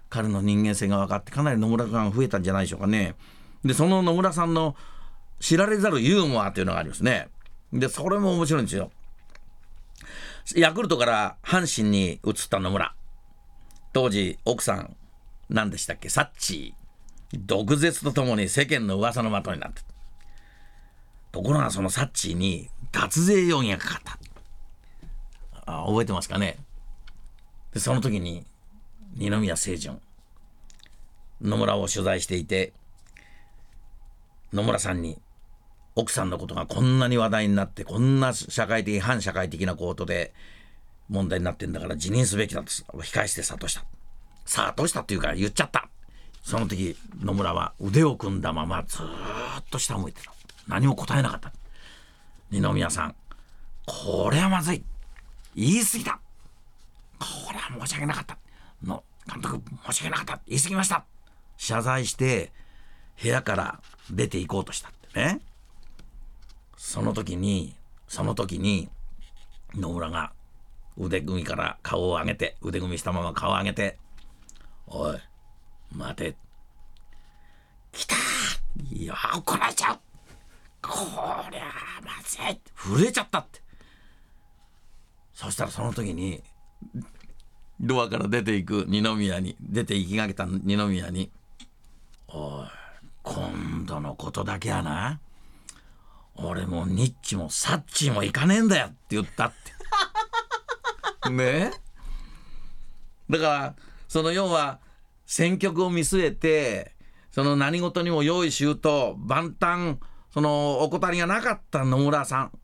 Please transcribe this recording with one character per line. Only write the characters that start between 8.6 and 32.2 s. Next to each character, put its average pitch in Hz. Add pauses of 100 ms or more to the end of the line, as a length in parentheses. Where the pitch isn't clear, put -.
ん -
で 95
す 95
よ。 95 (1700)
ヤ 160
ク 202
ル 196
ト 151
か 120
ら 107
阪 175
神 107
に 95
移 107
っ 107 (140)
た 101
野 92
村。 90 (1000)
当 127
時、 98
奥 117
さ 104
ん、 - (520)
何 107
で 95
し -
た 85
っ -
け？ -
サ 143
ッ - (100)
チ 78 (580)
ー。 -
毒 107
舌 156
と 147
と 139
も 120
に 101
世 143
間 123
の 95
噂 117
の 110 (120)
的 95
に 73
な -
っ -
て。 - (1500)
と 90
こ 127
ろ 151
が、 -
そ 98
の 95
サ 127
ッ 135
チ -
ー -
に 90 (220)
脱 -
税 185
容 151
疑 110
が 95
か -
か -
っ -
た。 - (1500)
あ、 127
覚 107
え -
て 104
ま 92
す -
か 95
ね？ 92 (1120)
で、 110
そ 123
の 127
時 107
に、 85 (680)
二 101
宮 104
清 90
純、 76 (1400)
野 104
村 104
を 95
取 98
材 92
し -